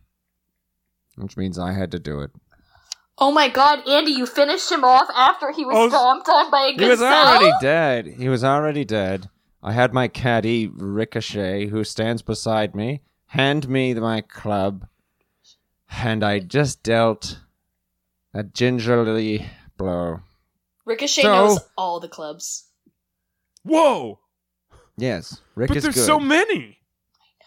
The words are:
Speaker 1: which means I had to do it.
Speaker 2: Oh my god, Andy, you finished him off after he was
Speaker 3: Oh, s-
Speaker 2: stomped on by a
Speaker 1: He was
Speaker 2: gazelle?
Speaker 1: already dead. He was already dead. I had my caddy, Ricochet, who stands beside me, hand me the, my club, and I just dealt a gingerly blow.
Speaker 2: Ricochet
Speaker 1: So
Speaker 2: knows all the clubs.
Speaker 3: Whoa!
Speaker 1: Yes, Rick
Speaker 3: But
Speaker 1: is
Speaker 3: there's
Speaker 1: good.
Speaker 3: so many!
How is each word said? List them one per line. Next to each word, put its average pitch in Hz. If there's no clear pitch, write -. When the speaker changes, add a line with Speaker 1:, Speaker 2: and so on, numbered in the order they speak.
Speaker 1:
which 98
means 92
I 90
had 92
to 87
do 73
it. 71
Speaker 2:
Oh 277
my 294
god, 285
Andy, 302
you 254
finished 285
him 311
off 262
after 302
he 311
was 254
Speaker 3:
Oh, 226
s- 240
Speaker 2:
stomped 262
on 311
by 269
a 277
Speaker 1:
He 233
was 247
Speaker 2:
gazelle? 277
Speaker 1:
already 349
dead. 135
He 127
was 123
already 143
dead. 98
I 104
had 120
my 127
caddy, 117
Ricochet, 101
who 107
stands 113
beside 110
me, 120
hand 139
me 131
the, 113
my 113
club, 101
and 110
I 101
just 127
dealt 113
a 104
gingerly 113
blow. 87
Speaker 2:
Ricochet 285
Speaker 1:
So 208
Speaker 2:
knows 196
all 175
the 165
clubs. 160
Speaker 3:
Whoa! 220
Speaker 1:
Yes, 117
Rick 123
Speaker 3:
But 285
Speaker 1:
is 143
Speaker 3:
there's 294
Speaker 1:
good. -
Speaker 3:
so 302
many! 285